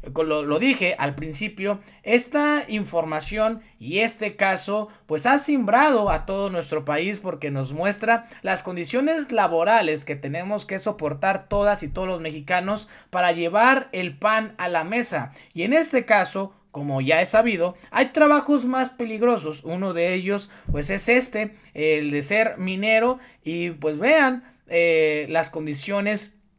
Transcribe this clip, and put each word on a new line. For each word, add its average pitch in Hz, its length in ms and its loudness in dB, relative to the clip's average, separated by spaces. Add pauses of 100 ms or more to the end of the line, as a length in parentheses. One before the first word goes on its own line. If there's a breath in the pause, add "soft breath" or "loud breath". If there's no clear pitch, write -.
(120)
co-, 160 140 0
lo, 151 180 0
lo 147 160 0
dije 233 400 2
al 143 160 -2
principio, 196 640 -6 (240 loud breath)
esta 294 640 0
información 208 960 -4 (180 loud breath)
y 151 200 -4
este 214 360 -2
caso, 202 540 -2 (160 loud breath)
pues, 156 200 -4
ha 277 140 4
cimbrado 247 720 4
a - 160 -2
todo 196 240 -2
nuestro 156 340 -4
país 170 360 -2
porque 160 300 -8
nos 135 220 -4
muestra 208 560 0 (140 loud breath)
las 190 200 -2
condiciones 262 680 -2
laborales 175 720 2
que 143 140 -8
tenemos 175 480 -6
que 190 140 -6
soportar 190 680 -2
todas 202 340 2
y 156 60 -10
todos 185 220 -6
los 180 100 -4
mexicanos 180 680 -4 (200 loud breath)
para 180 220 2
llevar 208 600 4
el 180 240 -4
pan 214 400 0
a 180 100 -4
la 165 160 0
mesa. 190 480 -4 (220 loud breath)
Y 170 100 -4
en 226 80 0
este 302 320 2
caso, 196 520 0 (160)
como 143 300 -4
ya 156 180 2
es 180 100 0
sabido, 202 460 2 (140 loud breath)
hay 269 200 2
trabajos 294 540 4
más 254 280 -2
peligrosos. 220 720 -2
Uno 180 300 -4
de 170 200 0
ellos, 196 380 -4 (200 loud breath)
pues, 147 200 -2
es 196 180 -2
este, 226 460 0 (180 loud breath)
el 151 380 0
de 143 100 0
ser 208 380 0
minero. 220 580 2 (260 loud breath)
Y, 170 280 -4
pues, 151 260 -4
vean, 262 460 4 (240 soft breath)
eh, 160 640 4
las 160 180 0
condiciones 147 840 -4 (240)